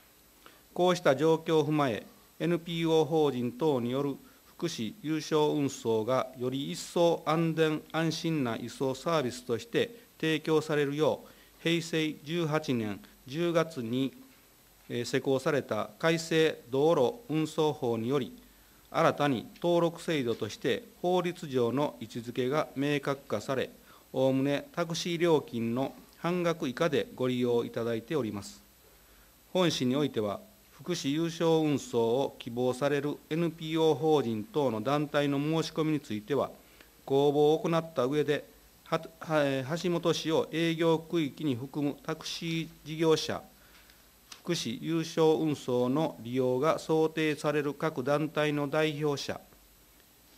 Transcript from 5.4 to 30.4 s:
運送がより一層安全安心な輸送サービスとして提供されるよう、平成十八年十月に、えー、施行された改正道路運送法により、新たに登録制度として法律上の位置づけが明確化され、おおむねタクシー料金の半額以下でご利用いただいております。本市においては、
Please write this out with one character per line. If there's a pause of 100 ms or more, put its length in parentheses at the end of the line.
運
送
が
よ
り
一
層
安
全 (120)
安
心
な
輸
送
サ
ー
ビ
ス
と
し
て (280)
提
供
さ
れ
る
よ
う、 (320)
平
成
十
八
年 (280)
十
月
に、 (800)
え
ー、
施
行
さ
れ
た
改
正 (140)
道
路 (120)
運
送
法
に
よ
り、 (540)
新
た
に (140)
登
録
制
度
と
し
て (200)
法
律
上
の
位
置
づ
け
が
明
確
化
さ
れ、 (420)
お
お
む
ね
タ
ク
シ
ー
料
金
の (240)
半
額
以
下
で
ご
利
用
い
た
だ
い
て
お
り
ま
す。 (920)
本
市
に
お
い
て
は、 (380)